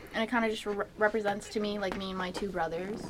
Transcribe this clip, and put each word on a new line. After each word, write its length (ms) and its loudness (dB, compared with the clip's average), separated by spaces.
and 80 2
it 80 0
kinda 180 4
just 160 -2
re-, 200 0
represents 520 2
to 100 -2
me, 180 0
like, 200 0
me 120 -4
and 80 -4
my 140 0
two 180 -4
brothers. 500 -2